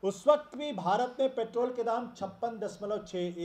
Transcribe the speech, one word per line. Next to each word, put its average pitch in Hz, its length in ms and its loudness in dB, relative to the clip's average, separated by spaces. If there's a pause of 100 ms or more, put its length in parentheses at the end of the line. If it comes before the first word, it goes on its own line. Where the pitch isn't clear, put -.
उस 196 240 0
वक्त 294 280 6
भी 294 180 -4
भारत 202 460 2
में 262 160 4
पेट्रोल 233 380 0
के 233 100 -2
दाम 233 300 -2
छप्पन 220 460 -6
दशमलव 208 460 -4
छः 175 400 -4